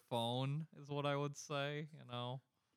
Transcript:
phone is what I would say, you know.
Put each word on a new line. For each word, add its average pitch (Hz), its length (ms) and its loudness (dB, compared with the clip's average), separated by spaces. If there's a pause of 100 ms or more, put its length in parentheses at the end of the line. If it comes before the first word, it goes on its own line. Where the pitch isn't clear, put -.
phone 131 580 2 (140)
is 143 80 -10
what 143 160 0
I 143 100 4
would 143 220 0
say, 147 560 -2
you 131 180 -14
know. 123 300 -2 (360)